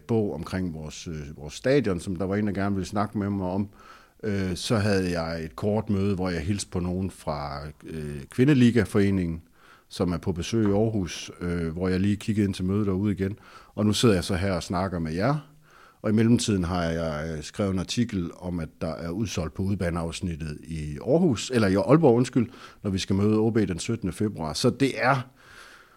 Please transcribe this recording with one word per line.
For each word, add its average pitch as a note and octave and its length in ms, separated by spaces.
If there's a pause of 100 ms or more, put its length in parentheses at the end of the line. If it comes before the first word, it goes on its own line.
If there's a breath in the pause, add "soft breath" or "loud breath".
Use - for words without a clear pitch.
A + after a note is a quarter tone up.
bog G#2+ 260
omkring F2 400
vores, D#2 340
øh, D2+ 300
vores D2 160
stadion, A2+ 460
som F#2 160
der F#2+ 100
var F#2+ 100
en, G#2+ 120
der G2 60
gerne G2 220
ville F#2 120
snakke G#2 300
med G2+ 120
mig G2 180
om. G2 220 (540 loud breath)
Øh, F#2+ 320
så A#2 220
havde F#2+ 420
jeg E2 240
et E2 120
kort G#2+ 340
møde, G2 260
hvor F#2 140
jeg E2+ 120
hilste G2 280
på F#2 100
nogen F2+ 320
fra, - 480 (260)
øh, D3 440
Kvindeligaforeningen, G#2 1120 (480 soft breath)
som F2 220
er E2 60
på G2 140
besøg G#2 360
i G2 40
Aarhus, G#2 600 (100)
øh, F2 260
hvor E2+ 200
jeg F#2 120
lige G2+ 160
kiggede G#2 300
ind G2 80
til F#2+ 120
mødet G2+ 220
derude G2+ 240
igen. F#2+ 260 (380 loud breath)
Og G#2+ 100
nu G#2+ 80
sidder G#2+ 220
jeg F2 80
så G2+ 120
her F#2+ 180
og E2 100
snakker F2+ 360
med D#2+ 140
jer. A#2 240 (640 soft breath)
Og - 80
i G#2+ 40
mellemtiden A2+ 500
har F2 200
jeg, E2 540
øh, D2+ 60
skrevet G2 300
en F#2 60
artikel F2+ 600
om, F2+ 200
at D#2 100 (120)
der D#2+ 120
er E2+ 160
udsolgt F2 440
på F#2+ 100
udebaneafsnittet E2+ 1000
i D2+ 340 (100)
Aarhus, D3 460
eller A2+ 140
i F#2 80
Aalborg, B2+ 400
undskyld, B2 340 (340 loud breath)
når G2+ 80
vi F#2+ 60
skal G2 180
møde G#2+ 220
O A2+ 120
B A2 80
den F#2 220
syttende G#2 340
februar. G#2 400
Så - 160
det C3+ 220 (120)
er B2+ 240 (680 loud breath)